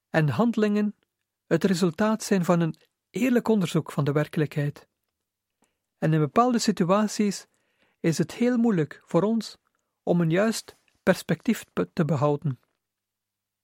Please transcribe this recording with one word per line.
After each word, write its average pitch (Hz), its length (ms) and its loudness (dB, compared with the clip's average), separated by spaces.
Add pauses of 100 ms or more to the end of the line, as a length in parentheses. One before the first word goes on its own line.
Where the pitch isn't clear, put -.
(100)
en 156 180 2
handelingen 208 680 0 (500)
het 165 180 0
resultaat 196 580 0
zijn 185 220 0
van 175 160 2
een 165 160 -2 (340)
eerlijk 240 380 0
onderzoek 180 440 0
van 147 120 -2
de 143 80 0
werkelijkheid. 147 760 -4 (1080)
En 160 140 0
in 156 80 2
bepaalde 233 380 2
situaties 202 880 -2 (520)
is 165 200 -2
het 160 140 -2
heel 247 240 0
moeilijk 214 480 0
voor 170 180 0
ons 220 360 -4 (440)
om 175 180 2
een 160 100 2
juist 208 460 -2 (260)
perspectief - 720 0
be-, 180 200 -4
te 175 120 0
behouden. 147 560 -2 (1040)